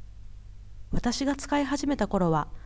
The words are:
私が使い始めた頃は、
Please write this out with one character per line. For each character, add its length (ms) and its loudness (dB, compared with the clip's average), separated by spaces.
私 340 2
が 100 2
使 240 0
い 60 2
始 220 0
め 100 2
た 100 2
頃 240 4
は、 160 2